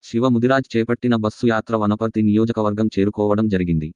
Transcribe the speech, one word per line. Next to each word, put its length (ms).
శివ 180
ముదిరాజ్ 380
చేపట్టిన 520
బస్సు 280
యాత్ర 300
వనపర్తి 460
నియోజకవర్గం 680
చేరుకోవడం 580
జరిగింది. 420